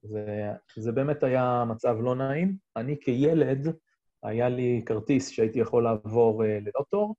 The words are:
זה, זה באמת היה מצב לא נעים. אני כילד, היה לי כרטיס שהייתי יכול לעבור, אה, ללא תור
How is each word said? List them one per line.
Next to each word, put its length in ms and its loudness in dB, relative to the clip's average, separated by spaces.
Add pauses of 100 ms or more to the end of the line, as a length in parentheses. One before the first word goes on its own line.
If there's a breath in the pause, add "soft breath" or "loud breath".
זה, 500 -6 (240)
זה 160 -6
באמת 320 0
היה 440 2
מצב 340 -2
לא 140 0
נעים. 420 -2 (180)
אני 260 -4
כילד, 640 2 (560)
היה 260 0
לי 360 0
כרטיס 440 0
שהייתי 300 0
יכול 240 2
לעבור, 640 2
אה, 140 0
ללא 300 -4
תור 300 -2